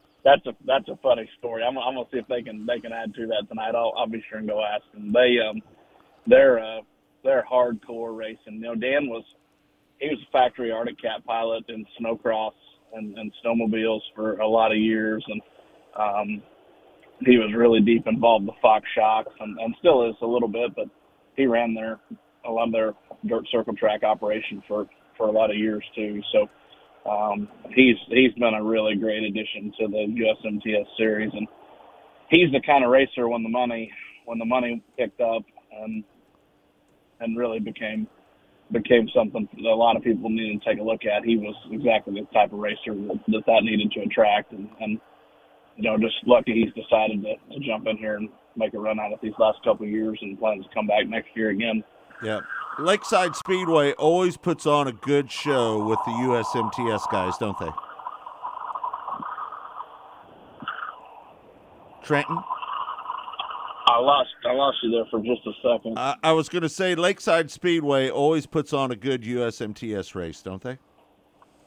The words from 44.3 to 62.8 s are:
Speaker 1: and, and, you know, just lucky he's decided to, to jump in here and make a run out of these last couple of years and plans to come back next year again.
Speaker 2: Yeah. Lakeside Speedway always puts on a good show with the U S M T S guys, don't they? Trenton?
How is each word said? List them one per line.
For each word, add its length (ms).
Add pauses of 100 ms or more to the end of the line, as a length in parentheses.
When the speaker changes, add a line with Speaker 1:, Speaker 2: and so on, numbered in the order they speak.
Speaker 1:
and, 160 (100)
and, 220 (760)
you 120
know, 80
just 180 (100)
lucky 400
he's 180
decided 400
to, 120 (180)
to 120
jump 220
in 80
here 220
and 100 (300)
make 160
a 40
run 220
out 140
of 80
these 180
last 240
couple 220
of 40
years 320
and 160
plans 280
to 80
come 120
back 220
next 280
year 160
again. 300 (400)
Speaker 2:
Yeah. 200 (380)
Lakeside 540
Speedway 600
always 420
puts 300
on 240
a 20
good 400
show 500
with 240
the 60 (120)
U 120
S 180
M 220
T 140
S 200
guys, 280
don't 220
they? 100 (4000)
Trenton? 340 (1500)